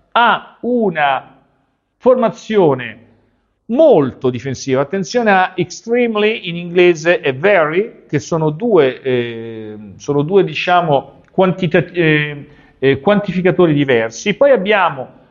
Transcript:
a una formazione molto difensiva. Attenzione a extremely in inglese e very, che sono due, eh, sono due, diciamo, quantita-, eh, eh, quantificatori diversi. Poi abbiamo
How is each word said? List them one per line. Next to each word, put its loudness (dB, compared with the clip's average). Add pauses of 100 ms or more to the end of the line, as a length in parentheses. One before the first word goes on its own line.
(120)
a -2
una -2 (560)
formazione 0 (600)
molto 2
difensiva. -4
Attenzione -2
a 2
extremely -2
in -8
inglese 2
e -2
very, 0
che -2
sono -2
due, 0
eh, -6 (180)
sono -2
due, 2
diciamo, -2 (100)
quantita-, 0
eh, -2 (300)
eh, 2
quantificatori 2
diversi. 0
Poi 4
abbiamo 0 (220)